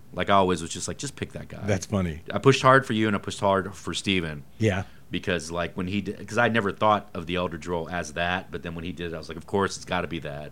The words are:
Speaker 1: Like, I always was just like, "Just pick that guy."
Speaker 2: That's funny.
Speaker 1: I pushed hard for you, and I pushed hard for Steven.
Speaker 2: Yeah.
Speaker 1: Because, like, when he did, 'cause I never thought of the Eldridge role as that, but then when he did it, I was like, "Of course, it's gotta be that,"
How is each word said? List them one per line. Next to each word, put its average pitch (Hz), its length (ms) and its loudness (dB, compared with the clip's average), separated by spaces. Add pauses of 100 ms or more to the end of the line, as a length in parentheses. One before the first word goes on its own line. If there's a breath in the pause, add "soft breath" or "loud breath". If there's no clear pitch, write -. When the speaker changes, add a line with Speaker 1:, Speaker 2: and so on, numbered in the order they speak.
(140)
Speaker 1:
Like, 90 160 0
I 101 40 6
always 92 280 6
was 82 80 -6
just - 180 -8
like, 87 120 -6
"Just - 160 -8
pick - 160 -6
that - 160 -12
guy." 80 180 -12
Speaker 2:
That's 101 220 2
funny. 87 340 0 (100)
Speaker 1:
I 104 60 0
pushed 135 240 6
hard 131 240 8
for 120 80 -2
you, 110 140 2
and 104 80 2
I 95 40 0
pushed - 200 -8
hard 98 360 2
for - 200 -6
Steven. 82 480 0 (160)
Speaker 2:
Yeah. 98 240 2 (260 soft breath)
Speaker 1:
Because, 87 400 -2
like, 85 260 -4
when 92 120 -4
he 101 140 -2
did, 98 260 -8
'cause 107 100 -6
I 120 120 4
never 107 220 2
thought 104 420 2
of 87 140 -6
the 87 100 -2
Eldridge 85 280 -4
role 85 240 -2
as 82 240 -6
that, 87 380 -2
but 82 100 -8
then 82 140 -8
when 82 80 -8
he 87 80 -6
did 85 220 -6
it, - 20 -6
I - 20 -6
was 78 120 -12
like, 80 80 -10
"Of 82 100 -12
course, 98 300 0
it's - 80 -14
gotta 90 220 -2
be 80 120 -6
that," 73 320 -8